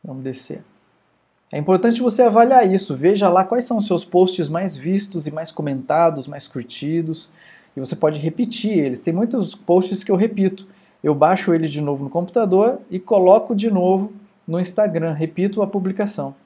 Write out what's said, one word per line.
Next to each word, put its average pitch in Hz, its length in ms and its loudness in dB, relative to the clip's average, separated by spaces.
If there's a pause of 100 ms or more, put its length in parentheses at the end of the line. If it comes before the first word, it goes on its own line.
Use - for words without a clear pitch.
Vamos 131 200 -14
descer. 131 400 -12 (880)
É - 80 -6
importante 190 440 2
você 247 200 2
avaliar 233 480 6
isso, 185 260 -2
veja 190 320 2
lá 185 160 4
quais 240 200 -2
são 233 140 -4
os 208 80 -2
seus 175 180 -2
posts 180 440 0
mais 165 280 -6
vistos 175 500 -4
e 156 40 -6
mais 156 200 -10
comentados, 147 760 0
mais 143 220 -14
curtidos, 156 800 -6 (460)
e 139 40 -10
você 131 160 -6
pode 151 220 0
repetir 208 600 -2
eles. 131 220 -2
Tem 165 140 -4
muitos 226 400 -2
posts 185 500 0
que - 60 -6
eu 190 60 4
repito. 196 500 0 (360)
Eu 151 120 0
baixo 165 400 2
eles 160 160 0
de 147 100 -6
novo 143 240 -4
no 139 60 -10
computador 202 680 0 (100)
e 185 80 -6
coloco 202 560 4
de 214 160 0
novo 190 420 0 (340)
no 170 140 -4
Instagram, 175 520 -2
repito 180 500 -2
a 196 40 0
publicação. 190 680 -4 (120)